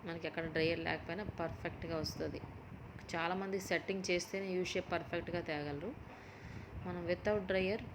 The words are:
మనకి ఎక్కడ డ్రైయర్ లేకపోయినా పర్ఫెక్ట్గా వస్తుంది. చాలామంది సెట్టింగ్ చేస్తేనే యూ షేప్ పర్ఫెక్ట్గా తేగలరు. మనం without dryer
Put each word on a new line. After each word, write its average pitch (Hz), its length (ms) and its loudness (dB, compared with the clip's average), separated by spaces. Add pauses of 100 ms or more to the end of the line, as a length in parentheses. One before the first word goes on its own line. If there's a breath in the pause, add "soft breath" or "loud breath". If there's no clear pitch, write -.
మనకి 165 240 -6
ఎక్కడ 165 220 -2
డ్రైయర్ 160 320 4
లేకపోయినా 165 420 0 (100)
పర్ఫెక్ట్గా 165 640 -2
వస్తుంది. 156 420 -2 (720)
చాలామంది 185 520 2
సెట్టింగ్ 185 440 2
చేస్తేనే 185 440 2
యూ 185 160 4
షేప్ 180 240 0
పర్ఫెక్ట్గా 170 520 0
తేగలరు. 147 500 -2 (920 loud breath)
మనం 175 200 -2
without 185 420 4
dryer 190 340 4 (160)